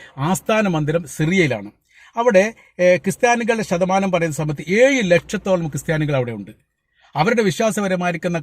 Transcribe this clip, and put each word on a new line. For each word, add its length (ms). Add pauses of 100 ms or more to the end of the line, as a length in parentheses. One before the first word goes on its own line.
(180)
ആസ്ഥാന 500
മന്ദിരം 380
സിറിയയിലാണ്. 640 (460)
അവിടെ, 280 (360)
ഏ, 160
ക്രിസ്ത്യാനികളുടെ 680
ശതമാനം 480
പറയുന്ന 240
സമയത്ത് 340
ഏഴ് 420
ലക്ഷത്തോളം 580
ക്രിസ്ത്യാനികൾ 480
അവിടെ 160
ഉണ്ട്. 200 (640)
അവരുടെ 280
വിശ്വാസപരമായിരിക്കുന്ന 1000